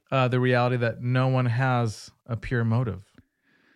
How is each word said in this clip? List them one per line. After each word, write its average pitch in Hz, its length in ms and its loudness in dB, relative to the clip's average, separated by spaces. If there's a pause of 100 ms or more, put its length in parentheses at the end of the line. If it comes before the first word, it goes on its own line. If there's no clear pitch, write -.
(100)
uh, 131 180 2
the 123 120 0
reality 123 380 2
that 117 240 -2
no 127 260 2
one 127 180 2
has 120 640 0 (160)
a 113 100 -6
pure 117 280 -2
motive, 113 380 -2 (720)